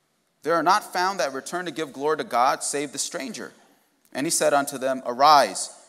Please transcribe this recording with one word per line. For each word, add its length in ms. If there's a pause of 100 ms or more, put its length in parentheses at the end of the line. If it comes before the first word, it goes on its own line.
(420)
There 120
are 80
not 300
found 260
that 140
return 320
to 80
give 200
glory 260
to 60
God, 380
save 300
the 60
stranger.' 540 (600)
And 140
he 40
said 240
unto 240
them, 260
'Arise, 680 (180)